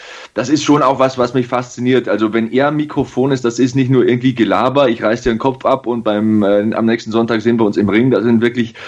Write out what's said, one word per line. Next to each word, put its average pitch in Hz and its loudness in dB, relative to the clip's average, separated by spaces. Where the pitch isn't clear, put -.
das 123 -4
ist 151 0
schon 147 2
auch 131 0
was, 127 0
was 123 -2
mich 123 0
fasziniert. 123 -2
Also 107 0
wenn 113 0
er 135 2
am 151 -2
Mikrofon 139 -2
ist, 131 -2
das 117 -2
ist 123 0
nicht 131 2
nur 123 4
irgendwie 123 0
Gelaber, 127 2
ich 117 -4
reiß 113 0
dir 123 -2
den 110 -2
Kopf 131 -4
ab 131 0
und 117 -4
beim, 107 0
äh, 104 0
am 113 -2
nächsten 113 -2
Sonntag 113 0
sehen 117 0
wir 113 2
uns 101 -2
im 101 2
Ring. 117 2
Da 104 2
sind 117 2
wirklich 120 -2